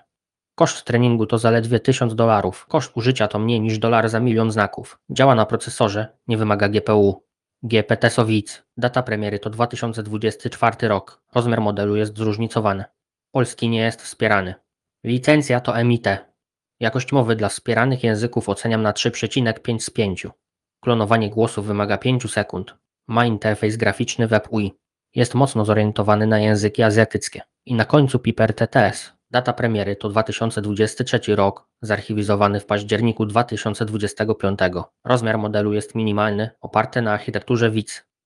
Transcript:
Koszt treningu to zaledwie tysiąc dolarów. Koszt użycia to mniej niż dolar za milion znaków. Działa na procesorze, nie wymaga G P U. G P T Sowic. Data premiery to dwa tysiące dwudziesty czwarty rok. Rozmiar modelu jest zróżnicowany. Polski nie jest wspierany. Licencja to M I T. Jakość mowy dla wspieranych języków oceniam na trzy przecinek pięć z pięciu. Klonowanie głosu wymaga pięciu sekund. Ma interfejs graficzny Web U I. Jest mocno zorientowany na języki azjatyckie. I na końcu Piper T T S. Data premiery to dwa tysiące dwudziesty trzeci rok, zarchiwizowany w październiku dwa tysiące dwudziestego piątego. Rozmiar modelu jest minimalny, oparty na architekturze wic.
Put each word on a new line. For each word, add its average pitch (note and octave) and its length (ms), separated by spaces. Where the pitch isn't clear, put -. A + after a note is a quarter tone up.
Koszt - 300
treningu A#2 400
to A2+ 120
zaledwie A2+ 420
tysiąc A#2+ 360
dolarów. G#2+ 500
Koszt - 320
użycia A#2 300
to G#2 120
mniej A2+ 220
niż A2 180
dolar A2+ 300
za A2+ 100
milion A2+ 320
znaków. - 480
Działa C3+ 260
na A2 100
procesorze, A2 640
nie A2+ 100
wymaga G#2 320
G G#2 120
P G#2+ 140
U. G2+ 280
G A2+ 200
P A2+ 140
T A#2 120
Sowic. A2 540
Data B2 260
premiery G#2 360
to - 100
dwa A2+ 180
tysiące A2+ 360
dwudziesty G#2+ 460
czwarty A2+ 380
rok. - 340
Rozmiar A#2 260
modelu G#2 340
jest G#2+ 220
zróżnicowany. G#2+ 680
Polski B2 380
nie A2+ 100
jest A2+ 220
wspierany. G2 540
Licencja B2+ 560
to A#2 180
M A#2+ 140
I A#2 80
T. G2 180
Jakość A#2 320
mowy A#2 240
dla G#2 140
wspieranych B2 540
języków A2+ 460
oceniam A2 320
na G#2 120
trzy - 180
przecinek A2+ 480
pięć A2+ 240
z - 60
pięciu. G2 420
Klonowanie A2+ 480
głosu A2 340
wymaga G2+ 340
pięciu B2+ 300
sekund. - 480
Ma A#2 180
interfejs G#2+ 520
graficzny A2+ 500
Web A2 220
U A2+ 100
I. G2+ 140
Jest B2 200
mocno B2 300
zorientowany G#2+ 600
na A2 120
języki G#2+ 440
azjatyckie. G#2+ 580
I B2+ 100
na A2 100
końcu C3+ 340
Piper A2+ 340
T - 140
T A#2 180
S. - 280
Data B2 220
premiery G2+ 420
to G#2+ 140
dwa G#2+ 140
tysiące A2+ 380
dwudziesty G#2 420
trzeci A2+ 320
rok, G2 340
zarchiwizowany G#2 800
w - 60
październiku G#2+ 600
dwa G#2+ 180
tysiące A2+ 420
dwudziestego G#2+ 500
piątego. F#2 560
Rozmiar A2+ 340
modelu G#2 360
jest G#2 220
minimalny, G#2+ 540
oparty A2+ 400
na A2 120
architekturze A2+ 580
wic. - 340